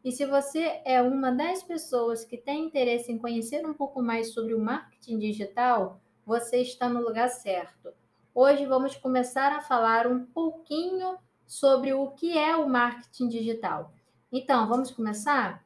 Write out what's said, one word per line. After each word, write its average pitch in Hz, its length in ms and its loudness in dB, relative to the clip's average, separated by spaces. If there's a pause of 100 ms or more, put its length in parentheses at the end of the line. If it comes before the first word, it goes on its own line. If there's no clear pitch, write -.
E 254 80 -4
se 277 140 -2
você 277 580 0
é 254 200 4
uma 262 280 2
das 339 320 -2
pessoas 233 600 -4
que 240 140 -12
tem 294 260 -4
interesse 240 480 0
em 226 60 -4
conhecer 233 480 -4
um 302 80 -6
pouco 277 260 -6
mais 226 320 -2
sobre 226 220 -4
o 220 40 0
marketing 226 600 -4
digital, 214 800 -2 (240)
você 233 380 0
está 247 260 -4
no 240 140 -2
lugar 233 260 0
certo. - 640 -6 (420)
Hoje 277 300 6
vamos 262 320 2
começar 254 560 0
a 294 80 -4
falar 226 460 2
um 254 180 0
pouquinho 359 920 -4 (280)
sobre 269 460 4
o 269 200 -2
que 330 260 -2
é 311 180 2
o 302 100 2
marketing 240 600 0
digital. 220 640 -4 (400)
Então, 254 360 2
vamos 254 220 0
começar? 220 760 -2